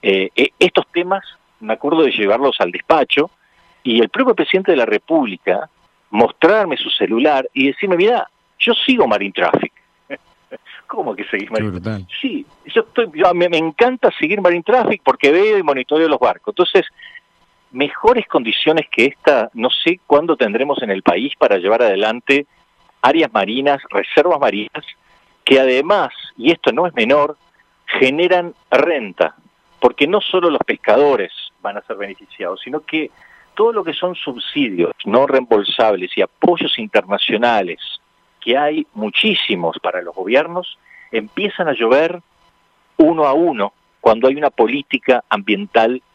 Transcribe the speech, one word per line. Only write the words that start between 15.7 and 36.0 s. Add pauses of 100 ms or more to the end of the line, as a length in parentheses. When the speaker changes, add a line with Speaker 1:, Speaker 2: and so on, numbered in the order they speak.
Speaker 1:
los
barcos".
Entonces, (880)
mejores
condiciones
que
esta,
no
sé
cuándo
tendremos
en
el
país
para
llevar
adelante (560)
áreas
marinas,
reservas
marinas, (600)
que
además, (260)
y
esto
no
es
menor, (500)
generan (160)
renta, (460)
porque
no
solo
los
pescadores (280)
van
a
ser
beneficiados,
sino
que (440)
todo
lo
que
son
subsidios (120)
no
reembolsables